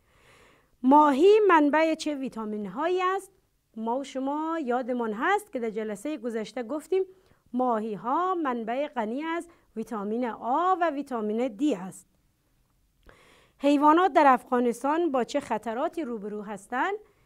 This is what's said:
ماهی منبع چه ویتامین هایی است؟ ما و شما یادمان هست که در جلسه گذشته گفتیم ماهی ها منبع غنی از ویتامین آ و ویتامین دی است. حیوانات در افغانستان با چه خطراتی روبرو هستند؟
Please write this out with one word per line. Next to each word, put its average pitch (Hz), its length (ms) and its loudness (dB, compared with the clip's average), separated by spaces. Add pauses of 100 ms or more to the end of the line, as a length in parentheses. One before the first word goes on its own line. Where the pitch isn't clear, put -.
(840)
ماهی 302 680 6
منبع 311 460 4
چه 311 200 -4
ویتامین 214 520 -8
هایی 330 360 -2
است؟ 381 300 -2 (440)
ما 226 220 -4
و 277 60 -6
شما 302 540 -4
یادمان 240 540 -2
هست 359 400 -2
که 254 80 -6
در 226 100 -4
جلسه 214 460 -6
گذشته 226 460 -6
گفتیم 302 400 -4 (500)
ماهی 226 420 -2
ها 294 400 -2
منبع 254 540 -4
غنی 240 340 -4
از 339 260 -4 (280)
ویتامین 220 540 -4
آ 311 500 0
و 339 100 2
ویتامین 240 580 -4
دی 240 260 -2
است. 185 320 -12 (1500)
حیوانات 302 540 4
در 302 140 6
افغانستان 254 840 2
با 254 140 0
چه 277 160 -4
خطراتی 254 640 -6
روبرو 214 380 -8
هستند؟ 240 520 -6 (320)